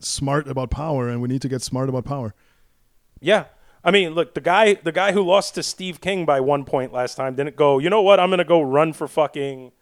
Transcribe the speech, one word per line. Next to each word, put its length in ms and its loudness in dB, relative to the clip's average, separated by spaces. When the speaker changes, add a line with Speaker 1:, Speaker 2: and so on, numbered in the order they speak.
Speaker 1:
smart 480 -4
about 220 -6
power, 380 -4
and 140 -4
we 60 -4
need 140 -4
to 60 -4
get 140 -6
smart 260 -4
about 160 -4
power. 300 -8
Speaker 2:
Yeah. 240 2
I 80 4
mean, 180 2
look, 240 -2
the 60 -6
guy, 340 4
the 180 -4
guy 200 0
who 100 2
lost 320 2
to 80 -4
Steve 380 -10
King 260 -2
by 140 2
one 240 0
point 280 -4
last 220 -4
time 220 -6
didn't 180 -4
go, 240 4
"You 120 0
know 120 4
what? 160 8
I'm 120 2
gonna 140 2
go 160 4
run 320 2
for 140 -8
fucking, 640 -4